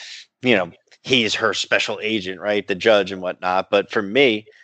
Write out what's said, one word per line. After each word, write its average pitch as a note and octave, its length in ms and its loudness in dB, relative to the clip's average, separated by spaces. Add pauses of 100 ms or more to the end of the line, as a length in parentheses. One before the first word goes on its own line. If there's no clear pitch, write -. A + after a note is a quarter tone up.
(420)
you B2 140 4
know, F2 160 0 (320)
he's A#2+ 320 2
her G#2+ 180 0
special G2+ 480 -2
agent, G2 380 -4
right? G#2 280 -2
The G2+ 80 -2
judge G2+ 360 4
and F#2+ 100 -8
whatnot. F#2 480 -2
But G2+ 220 0
for A2+ 100 -2
me, A2 440 2 (180)